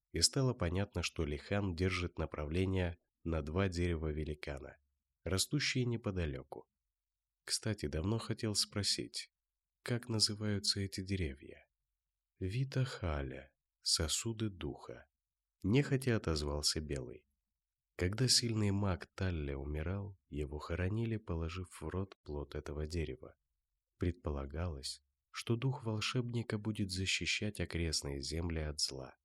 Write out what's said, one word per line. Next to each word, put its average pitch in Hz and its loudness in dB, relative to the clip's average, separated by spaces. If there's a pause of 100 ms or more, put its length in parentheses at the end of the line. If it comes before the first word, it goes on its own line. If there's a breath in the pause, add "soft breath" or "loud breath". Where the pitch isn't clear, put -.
(120)
и 82 0
стало 127 4
понятно, 90 0
что - 0
Лихан 92 0
держит 90 2
направление 87 2 (260)
на 82 2
два 87 2
дерева 85 2
великана, 73 -4 (480)
растущие 123 2
неподалеку. 92 -2 (760)
Кстати, - -2
давно 82 2
хотел 110 -2
спросить, - -2 (500)
как 120 -2
называются 104 2
эти 98 -2
деревья? 90 -4 (720)
«Вита 127 0
Халя, 69 -2 (300)
сосуды 110 0
духа», 76 -8 (560)
нехотя 127 4
отозвался 76 0
Белый. 65 -6 (720)
Когда 104 0
сильный 110 4
маг 98 2
Талля 78 0
умирал, 80 -4 (120)
его 73 -4
хоронили, 104 0
положив 85 -2 (120)
в 78 -4
рот 92 -4
плод 73 -6
этого 76 -4
дерева. 76 -4 (640)
Предполагалось, 73 -2 (260)
что - 0
дух 131 0
волшебника 113 0
будет 104 0
защищать 92 0
окрестные 78 0
земли 80 -2
от 76 -2
зла. 65 -4 (100)